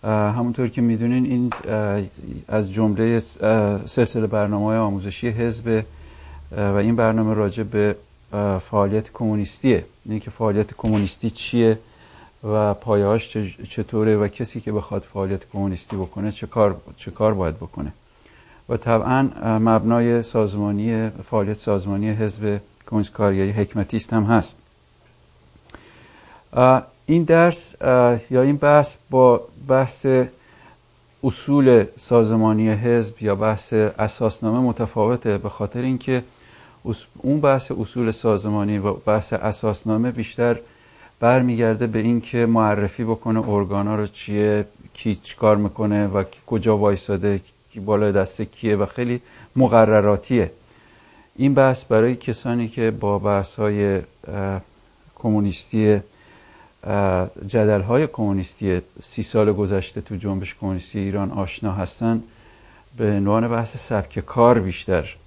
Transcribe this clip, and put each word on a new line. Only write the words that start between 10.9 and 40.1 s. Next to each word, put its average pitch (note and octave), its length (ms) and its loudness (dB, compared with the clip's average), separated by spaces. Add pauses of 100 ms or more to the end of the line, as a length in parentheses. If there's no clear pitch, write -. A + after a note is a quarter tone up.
چیه A2+ 480 0 (680)
و G#2+ 300 0
پایه‌هاش G#2 540 0
چه-، - 400 -8
چطوره G#2+ 480 0
و G#2 120 0
کسی A#2 320 -10
که G#2+ 120 -8
بخواد G#2 300 -6
فعالیت G2 500 -6
کمونیستی G2 440 -6
بکنه G2 360 -6
چه G2+ 140 -12
کار، G2+ 300 0 (200)
چه - 140 -14
کار G#2+ 240 0
باید E2+ 220 -2
بکنه. - 360 -10 (760)
و A#2+ 80 -4
طبعاً، A#2 520 2 (140)
اه، A2 160 0
مبنای A2+ 640 2
سازمانی، G#2+ 880 -2
فعالیت G#2 460 -4
سازمانی G2+ 540 -2
حزب G#2+ 500 -2 (260)
کمونیست G#2 260 -2
کارگری G2 380 2
حکمتی G#2 460 -2
است - 160 -4
هم A2 100 2
هست. G#2+ 340 0 (2000)
اه، B2+ 300 6 (200)
این E3 160 4
درس، E3 580 2
اه، B2 380 4 (120)
یا B2+ 120 4
این C#3+ 140 2
بحث D3 400 4 (140)
با B2+ 300 6 (280)
بحث C3 380 0 (1160)
اصول C3 600 4 (120)
سازمانی A2 760 2
حزب A2+ 520 0
یا G#2 120 0
بحث G#2+ 380 -2
اساسنامه G#2+ 840 0
متفاوته، A#2 800 0
به G#2 100 -6
خاطر A2 340 -6
اینکه B2+ 400 -2 (600)
اس-، A2+ 220 -8 (120)
اون D3 220 0
بحث C3+ 380 2
اصول A2+ 320 -2
سازمانی G#2 680 0
و G2 140 -2
بحث - 400 -2
اساسنامه A2 800 -2